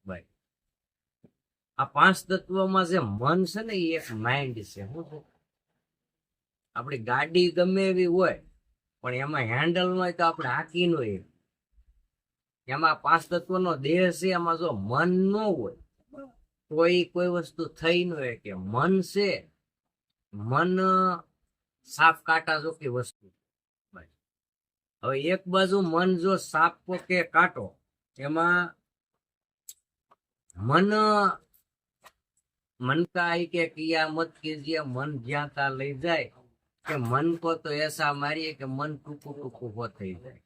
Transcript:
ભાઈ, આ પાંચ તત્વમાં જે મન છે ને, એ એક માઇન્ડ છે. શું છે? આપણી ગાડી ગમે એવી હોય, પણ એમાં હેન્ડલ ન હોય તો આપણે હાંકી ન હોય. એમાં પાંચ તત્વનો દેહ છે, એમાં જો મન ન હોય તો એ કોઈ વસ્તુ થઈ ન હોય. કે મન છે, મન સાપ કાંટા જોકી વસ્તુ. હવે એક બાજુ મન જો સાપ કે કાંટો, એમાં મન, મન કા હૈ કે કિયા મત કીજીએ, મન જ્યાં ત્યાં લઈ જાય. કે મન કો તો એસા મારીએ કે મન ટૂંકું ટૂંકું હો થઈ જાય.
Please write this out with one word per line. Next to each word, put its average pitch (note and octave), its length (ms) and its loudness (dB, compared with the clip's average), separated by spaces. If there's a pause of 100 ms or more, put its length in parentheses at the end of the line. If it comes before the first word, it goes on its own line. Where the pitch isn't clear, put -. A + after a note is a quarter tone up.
ભાઈ, F2+ 200 -12 (1500)
આ C3+ 80 0
પાંચ F3+ 320 4 (100)
તત્વમાં F#3+ 580 0
જે F3 140 2
મન C3+ 460 0
છે F#3 180 -8
ને, A3+ 100 -8
એ E3 220 0
એક D#3 160 -8
માઇન્ડ B2 440 -2
છે. G#2+ 80 -12
શું G#2+ 480 -14
છે? D3+ 140 -18 (1500)
આપણી B2+ 220 -6
ગાડી D3+ 540 2
ગમે F#3 380 2
એવી F3+ 160 2
હોય, F3 380 2 (580)
પણ B2 120 -4
એમાં C#3 280 -4
હેન્ડલ E3+ 520 0
ન F#3 40 0
હોય F3+ 140 0
તો F3 120 -2
આપણે E3 260 0
હાંકી D#3+ 380 0
ન E3+ 80 4
હોય. G#2+ 280 -4 (1400)
એમાં D3+ 340 0
પાંચ D#3+ 260 4
તત્વનો F3+ 480 0
દેહ E3 360 2
છે, E3+ 180 -2
એમાં E3+ 280 0
જો E3 140 -2
મન A#2+ 380 0
ન F#3+ 260 4
હોય G3+ 400 -2 (920)
તો D#3+ 160 2
એ F3+ 180 4
કોઈ F3 240 -2
વસ્તુ E3+ 380 -4
થઈ F3 400 0
ન F3 80 -4
હોય. C3 220 -6
કે G2+ 180 -12
મન B2 480 2
છે, F#3+ 500 -2 (840)
મન C#3+ 460 0 (1040)
સાપ D#3+ 400 2
કાંટા D#3+ 360 0
જોકી D#3 280 -6
વસ્તુ. - 440 -8 (1700)
હવે C3+ 180 -2
એક F3+ 260 -2
બાજુ F#3+ 340 2
મન F3+ 360 2
જો F3+ 200 2
સાપ E3 540 0
કે F3+ 320 0
કાંટો, D#3+ 540 0 (400)
એમાં E3+ 580 0 (1800)
મન, D#3 340 2 (1900)
મન C#3 220 0
કા E3+ 300 -2
હૈ E3+ 120 -2
કે E3 220 -2
કિયા D#3+ 420 -2
મત D#3+ 220 -4 (100)
કીજીએ, D#3 380 -6
મન C#3 380 -6
જ્યાં C#3+ 300 -6
ત્યાં C#3 240 -2
લઈ C3+ 220 -6
જાય. D3+ 380 -4 (540)
કે D#3 100 -6
મન C#3 400 0
કો E3 200 -2
તો D#3+ 160 -8
એસા D3 420 -2
મારીએ D3+ 400 -4
કે C3+ 120 -10
મન C#3 320 -6
ટૂંકું D3 380 -16
ટૂંકું B2 400 -12
હો A#2 120 -8
થઈ F#2+ 260 -10
જાય. D#2 320 -18